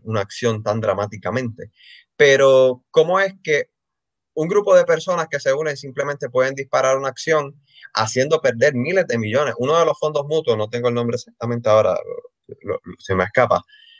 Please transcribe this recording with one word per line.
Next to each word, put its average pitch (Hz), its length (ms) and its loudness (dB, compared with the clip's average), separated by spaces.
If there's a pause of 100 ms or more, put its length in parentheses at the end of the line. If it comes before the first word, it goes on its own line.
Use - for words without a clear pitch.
una 110 160 -4
acción 110 420 -4
tan 107 180 -2
dramáticamente. 104 920 -4 (440)
Pero, 135 760 6
¿cómo 170 280 4
es 196 240 -2
que 151 280 -2 (640)
un 156 140 -4
grupo 196 280 2
de 175 80 8
personas 170 460 -2
que 139 100 -6
se 135 120 0
unen 147 240 -4
simplemente 139 540 -8
pueden 127 240 0
disparar 135 440 0
una 135 100 -6
acción 143 520 -4 (340)
haciendo 127 460 0
perder 131 340 2
miles 147 320 -2
de 117 120 -2
millones. 117 400 -2
Uno 139 200 0
de 170 80 4
los 147 120 -2
fondos 151 280 -4
mutuos, 143 300 0
no 107 120 -4
tengo 120 200 -4
el 120 60 0
nombre 120 220 -2
exactamente 117 520 -6
ahora, 107 280 4 (640)
lo, 98 120 -6 (100)
lo, 90 140 -16
se - 160 -6
me 92 100 2
escapa, 110 380 2 (380)